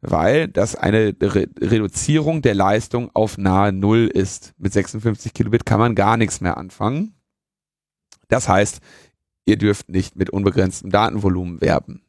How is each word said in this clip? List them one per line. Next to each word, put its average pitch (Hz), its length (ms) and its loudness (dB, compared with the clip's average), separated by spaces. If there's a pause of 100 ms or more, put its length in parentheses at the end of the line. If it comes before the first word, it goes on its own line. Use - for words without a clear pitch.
Weil 110 480 0
das - 260 -2
eine 107 440 2
Re-, 98 300 0 (100)
Reduzierung 143 840 0
der 120 100 4
Leistung 104 640 0
auf 107 240 0
nahe 98 340 2
Null 104 320 4
ist. - 540 -2
Mit 98 140 -4
sechsundfünfzig 104 600 -2
Kilobit 113 320 0
kann 107 140 2
man 113 160 2
gar 101 220 2
nichts 110 240 -2
mehr 90 160 -4
anfangen. 127 560 -6 (1120)
Das - 220 -2
heißt, 101 300 2 (680)
ihr 104 100 4
dürft 101 320 -2
nicht 95 280 -4
mit 92 160 -4
unbegrenztem 95 580 -2
Datenvolumen 92 720 0
werben - 480 -2